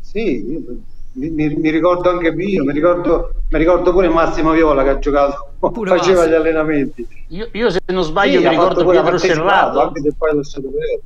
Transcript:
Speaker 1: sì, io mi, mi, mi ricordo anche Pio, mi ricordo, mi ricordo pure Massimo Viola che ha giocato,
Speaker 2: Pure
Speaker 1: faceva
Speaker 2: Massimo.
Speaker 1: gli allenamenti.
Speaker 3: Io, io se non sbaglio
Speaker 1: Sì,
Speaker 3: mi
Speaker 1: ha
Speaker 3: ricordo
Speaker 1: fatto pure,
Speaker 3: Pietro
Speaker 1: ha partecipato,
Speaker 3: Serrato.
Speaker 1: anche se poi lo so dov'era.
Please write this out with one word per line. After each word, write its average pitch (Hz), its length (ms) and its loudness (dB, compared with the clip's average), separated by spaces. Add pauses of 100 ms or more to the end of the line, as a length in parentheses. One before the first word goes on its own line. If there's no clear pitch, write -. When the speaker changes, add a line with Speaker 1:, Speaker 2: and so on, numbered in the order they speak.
Speaker 1:
sì, 135 500 -4
io 160 100 -6 (520)
mi, 139 180 -6
mi, 151 240 -2
mi 156 160 0
ricordo 175 400 2
anche 170 240 -2
Pio, 175 300 -2
mi 139 80 -2
ricordo, 165 580 0 (180)
mi 156 100 0
ricordo 175 340 2
pure 180 160 4
Massimo 160 420 2
Viola 156 320 4
che 135 80 2
ha 135 80 0
giocato, 143 640 -2
Speaker 2:
Pure 190 300 -2
Speaker 1:
faceva 180 300 4
Speaker 2:
Massimo. 165 140 4
Speaker 1:
gli 165 60 4
allenamenti. 156 680 -2 (220)
Speaker 3:
Io, 202 240 -10
io 220 180 0
se 180 160 0
non 180 160 -2
sbaglio 185 300 0
Speaker 1:
Sì, 180 60 4
Speaker 3:
mi - 80 4
Speaker 1:
ha 170 40 4
Speaker 3:
ricordo 170 200 2
Speaker 1:
fatto 175 140 0
pure, 175 120 4
Speaker 3:
Pietro 160 120 4
Speaker 1:
ha 175 100 0
partecipato, 165 300 0
Speaker 3:
Serrato. 170 320 2
Speaker 1:
anche 156 200 -2
se 143 180 0
poi 156 160 0
lo 147 80 0
so 139 180 -10
dov'era. 135 460 -6